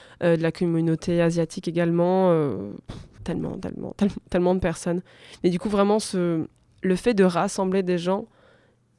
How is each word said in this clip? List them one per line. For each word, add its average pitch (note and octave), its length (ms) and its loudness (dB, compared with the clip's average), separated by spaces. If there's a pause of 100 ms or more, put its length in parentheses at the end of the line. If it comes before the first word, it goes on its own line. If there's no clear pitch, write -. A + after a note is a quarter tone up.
(240)
euh, E3+ 120 4
de D#3+ 60 0
la D#3+ 100 0
communauté E3 720 0
asiatique E3+ 460 0
également, F3 640 2
euh, A2 400 0 (160)
pff, - 100 -12 (260)
tellement, - 360 -6
tellement, - 360 -10
tellement, G3+ 200 0 (160)
tellement F3+ 240 2
de F#3+ 40 0
personnes. F3 440 -4 (400)
Mais F3 80 2
du F3 80 -2
coup, A3 100 -4
vraiment, G3+ 300 2
ce, F3 480 -2 (340)
le F#3 140 2
fait A#3+ 180 0
de G3 100 4
rassembler F#3 600 0
des F3+ 160 0
gens F#3+ 260 -2 (720)